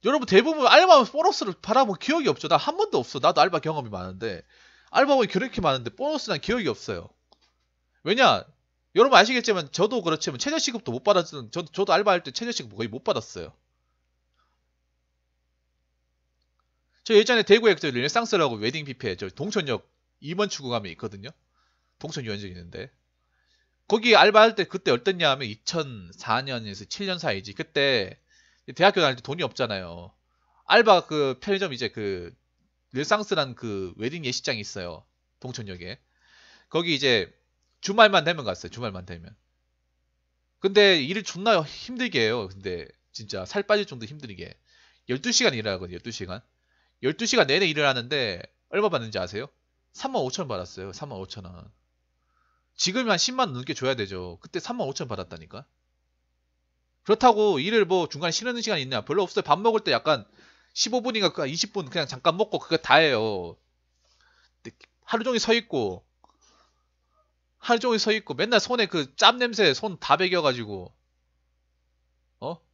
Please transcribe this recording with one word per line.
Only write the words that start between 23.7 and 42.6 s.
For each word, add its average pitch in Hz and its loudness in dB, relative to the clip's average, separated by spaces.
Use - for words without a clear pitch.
거기 220 4
알바할 214 8
때 175 -2
그때 185 -4
어땠냐 170 0
하면 135 -4
이천사 113 -6
년에서 110 -10
칠 202 -10
년 180 -6
사이지. 104 -6
그때 131 0
대학교 190 4
다닐 135 2
때 107 -18
돈이 170 -6
없잖아요. 95 -6
알바 208 6
그 139 -2
편의점 196 -4
이제 120 -6
그 95 -8
르네상스라는 151 -2
그 95 -8
웨딩 147 -8
예식장이 123 -6
있어요. 87 -12
동천역에. 98 -14
거기 170 0
이제 123 2
주말만 196 6
되면 160 -2
갔어요. 92 -6
주말만 95 -10
되면. 87 -16
근데 196 6
일을 190 -4
존나 190 0
힘들게 233 -4
해요. 110 0
근데 92 -8